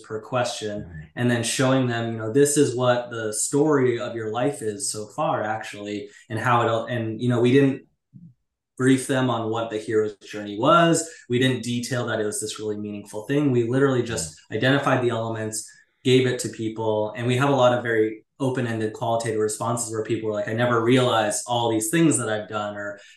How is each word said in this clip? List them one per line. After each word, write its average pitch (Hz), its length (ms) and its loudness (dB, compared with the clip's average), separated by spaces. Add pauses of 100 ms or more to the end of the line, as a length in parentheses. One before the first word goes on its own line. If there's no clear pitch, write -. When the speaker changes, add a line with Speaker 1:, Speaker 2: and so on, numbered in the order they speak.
Speaker 1:
per 107 140 -10
question 104 640 -4
Speaker 2:
Right. 85 300 -16
Speaker 1:
and 120 140 0
then 113 120 0
showing 131 440 2
them, 117 260 -4
you 113 60 -6
know, 110 140 -6
this 143 260 6
is 120 180 4
what 123 340 2
the 110 220 -6
story 139 680 2
of 104 160 -6
your 110 160 -6
life 123 300 -2
is 104 320 -6
so 107 140 -8
far, 147 360 -4
actually, 104 680 -8 (180)
and 110 100 -6
how 113 460 2
it, 123 80 -6
and, 110 300 -4
you 123 80 2
know, 117 100 2
we 123 120 6
didn't 139 340 4 (880)
brief 127 300 2
them 127 240 0
on 113 200 -2
what 113 200 -4
the 107 80 -4
hero's 107 400 0
journey 104 400 -10
was. 165 500 4 (200)
We 120 100 0
didn't 127 240 2
detail 120 440 -4
that 107 140 -2
it 107 60 0
was 101 140 -4
this 107 180 -8
really 107 180 -6
meaningful 104 500 -10
thing. 143 240 2
We 120 180 2
literally 131 340 2
just 110 320 -6 (160)
Speaker 2:
Mm. 107 60 -4
Speaker 1:
identified 131 460 2
the 120 80 2
elements, 110 560 -4 (360)
gave 127 240 6
it 123 140 0
to 110 100 -6
people, 110 640 -2
and 120 100 -6
we 123 100 2
have 139 140 2
a 135 60 4
lot 123 160 6
of 123 100 0
very 110 440 0 (140)
open-ended 117 520 -2
qualitative 113 480 -2
responses 117 520 -2
where 110 120 -4
people 110 240 -4
are 107 60 -2
like, 104 140 -4
"I 110 60 -4
never 120 300 2
realized 117 600 2
all 120 240 0
these 110 180 -2
things 160 300 4
that 113 100 -4
I've 104 200 -4
done 104 280 -6
or 101 220 -10 (180)